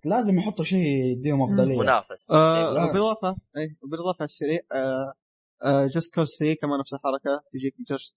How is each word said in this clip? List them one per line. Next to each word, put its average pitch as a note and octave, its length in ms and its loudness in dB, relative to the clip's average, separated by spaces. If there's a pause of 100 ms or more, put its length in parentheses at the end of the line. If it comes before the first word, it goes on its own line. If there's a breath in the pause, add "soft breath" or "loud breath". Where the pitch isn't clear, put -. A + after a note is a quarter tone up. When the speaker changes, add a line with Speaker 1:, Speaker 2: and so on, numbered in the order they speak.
Speaker 1:
لازم G3 340 2
يحطوا F#3 260 -2
شيء F3+ 220 0
يديهم C3+ 520 0
Speaker 2:
مم. C3+ 60 2
Speaker 1:
أفضلية. B2+ 340 2
Speaker 3:
منافس. B2 520 0
Speaker 2:
آه، D#3+ 400 4
Speaker 1:
لا. D3 140 0
Speaker 2:
وبالإضافة، G3 520 0 (200)
إيه، D#3 260 -8
وبالإضافة E3 380 -6
على D3+ 80 -4
السريع، D#3 320 -2 (120)
آه، C3+ 400 -2 (520)
آه، C3+ 220 4
Just E3 300 -2
Cause D#3 220 0
three D#3 220 0
كمان C#3+ 200 -2
نفس C#3 140 -8
الحركة، C#3 480 -2 (100)
تجيك C3+ 220 -6
Just C3+ 420 -8